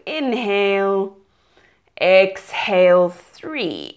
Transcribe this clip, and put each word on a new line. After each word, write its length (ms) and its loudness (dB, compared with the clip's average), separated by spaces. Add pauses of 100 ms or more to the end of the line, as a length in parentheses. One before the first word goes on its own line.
inhale, 1120 -2 (840)
exhale, 1080 2
three. 880 -10